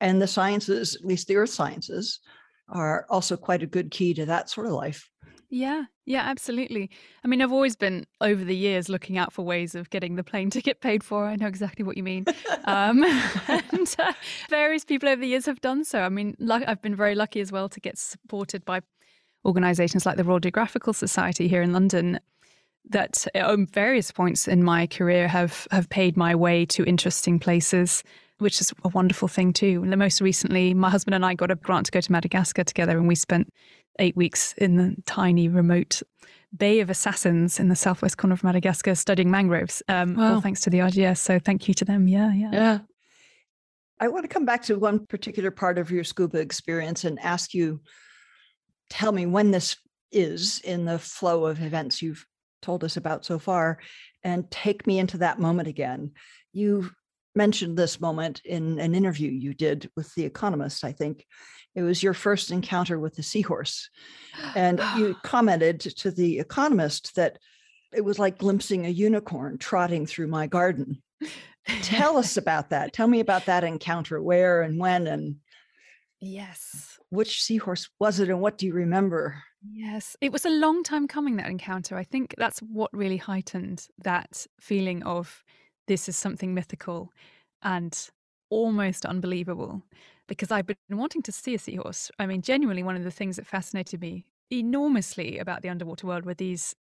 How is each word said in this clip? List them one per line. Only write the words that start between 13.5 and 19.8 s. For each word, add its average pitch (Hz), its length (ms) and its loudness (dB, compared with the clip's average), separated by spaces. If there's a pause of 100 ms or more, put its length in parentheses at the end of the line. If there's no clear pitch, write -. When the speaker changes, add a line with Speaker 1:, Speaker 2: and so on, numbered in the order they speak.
Speaker 2:
uh, 330 140 0 (360)
various 302 360 2
people 277 240 0
over 262 100 2
the 254 80 -4
years 254 200 0
have 269 120 -2
done 269 240 0
so. 269 160 -2
I 185 80 2
mean, 202 320 -2
lu-, 233 260 2
I've 214 160 -4
been 208 140 -4
very 208 200 2
lucky 214 260 -2
as 196 100 -6
well 190 160 -4
to - 140 -12
get - 160 -8
supported - 640 -10
by 185 160 -4 (640)
organisations 180 640 4